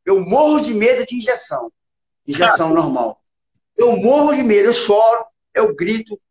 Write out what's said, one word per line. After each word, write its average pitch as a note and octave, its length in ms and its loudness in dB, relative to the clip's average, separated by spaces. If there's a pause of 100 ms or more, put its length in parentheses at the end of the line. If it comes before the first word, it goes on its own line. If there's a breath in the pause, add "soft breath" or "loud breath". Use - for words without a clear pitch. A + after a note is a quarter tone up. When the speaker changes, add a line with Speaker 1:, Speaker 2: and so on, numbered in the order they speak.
Speaker 1:
Eu G3 160 2
morro D4 400 2
de A#3+ 140 -4
medo B3 320 0
de B3 120 -12
injeção. A#3+ 540 -8 (560)
Injeção D#3+ 440 0
Speaker 2:
Ah. - 20 0
Speaker 1:
normal. C3 500 -2 (540)
Eu A#3 200 2
morro C#4+ 360 2
de C4+ 80 -2
medo, G#3+ 280 2
eu A#3 40 2
choro, A3 520 2 (280)
eu - 220 0
grito, G#3+ 440 -6 (120)